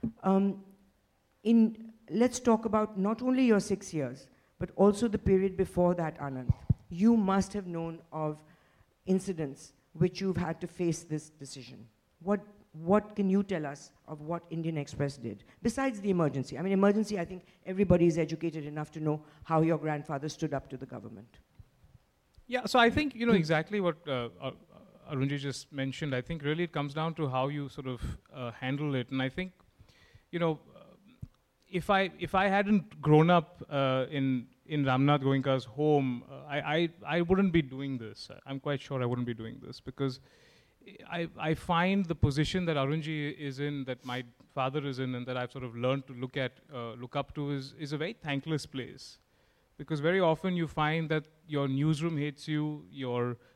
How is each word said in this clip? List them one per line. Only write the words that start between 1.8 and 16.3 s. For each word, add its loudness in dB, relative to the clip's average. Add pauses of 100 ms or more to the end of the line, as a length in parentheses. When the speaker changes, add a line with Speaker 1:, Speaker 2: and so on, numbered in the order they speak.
Speaker 1:
let's 2
talk 4
about 0
not 0
only 4
your 6
six -4
years, -6 (300)
but -6
also 6
the -2
period 4
before 2
that, -4
Anand. -2 (360)
You 6
must 2
have -6
known -6 (120)
of -4 (680)
incidents -2 (200)
which 0
you've 0
had -4
to -6
face -4
this -8
decision. -18 (340)
What, -2 (320)
what 0
can 2
you 4
tell -4
us -12 (160)
of -12
what -6
Indian -4
Express -4
did, -10 (180)
besides -2
the 0
emergency? 0